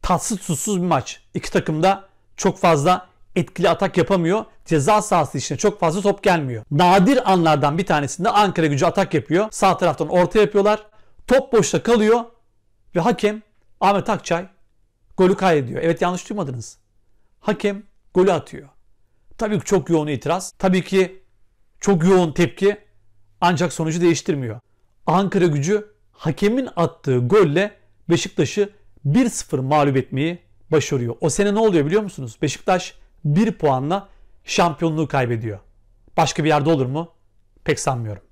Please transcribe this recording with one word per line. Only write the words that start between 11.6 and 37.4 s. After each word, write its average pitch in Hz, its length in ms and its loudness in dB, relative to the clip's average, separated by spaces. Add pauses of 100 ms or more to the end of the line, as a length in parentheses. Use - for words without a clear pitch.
kalıyor 233 400 2 (720)
ve 180 40 0
hakem 214 420 -2 (400)
Ahmet 202 280 0
Akçay 180 380 -4 (680)
golü 190 180 4
kaydediyor. 143 480 0
Evet, 165 180 -2
yanlış 180 280 -4
duymadınız. 139 480 -10 (640)
Hakem 208 440 -4 (300)
golü 185 180 4
atıyor. 147 380 -6 (680)
Tabii 208 220 -2
ki - 60 -12
çok 180 240 -2
yoğun 156 180 0
itiraz. 151 520 -6
Tabii 185 240 0
ki 185 400 -2 (560)
çok 185 240 0
yoğun 180 280 4
tepki. 196 460 0 (640)
Ancak 175 320 0
sonucu 160 280 -4
değiştirmiyor. 139 580 -2 (480)
Ankara 185 380 2
Gücü 170 420 0 (240)
hakemin 220 640 -2
attığı 131 520 -2
golle 190 440 2 (380)
Beşiktaş'ı 185 600 0 (360)
bir 220 240 2
sıfır - 300 -6
mağlup 139 380 2
etmeyi 147 420 -4 (320)
başarıyor. 131 500 -2
O 170 80 0
sene 208 240 0
ne 208 60 0
oluyor 180 260 2
biliyor 190 160 0
musunuz? 139 400 -12
Beşiktaş - 540 -2 (300)
bir 190 260 2
puanla 151 580 -2 (340)
şampiyonluğu 160 640 -2
kaybediyor. 117 520 -4 (580)
Başka 160 260 0
bir 156 60 0
yerde 147 200 2
olur 139 160 2
mu? 151 260 -8 (520)